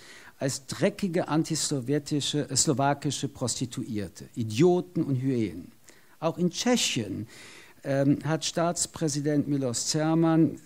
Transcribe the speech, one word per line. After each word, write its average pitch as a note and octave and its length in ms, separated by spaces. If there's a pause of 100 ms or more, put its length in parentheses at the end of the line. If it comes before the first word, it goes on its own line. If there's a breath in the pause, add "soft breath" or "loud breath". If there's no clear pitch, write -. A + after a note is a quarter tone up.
(380 loud breath)
„als - 280
dreckige F3+ 640
antisowjetische, D3 1200
äh, C3+ 60
slowakische C#3 720
Prostituierte, A2+ 1040
Idioten D#3+ 680
und C#3 140
Hyänen.“ B2+ 560 (480 soft breath)
Auch D#3+ 160
in F3 140
Tschechien, A2 760 (580 loud breath)
ähm, C#3 400
hat D#3 200
Staatspräsident D3+ 1040
Milos C3+ 380
Zeman, D#3+ 800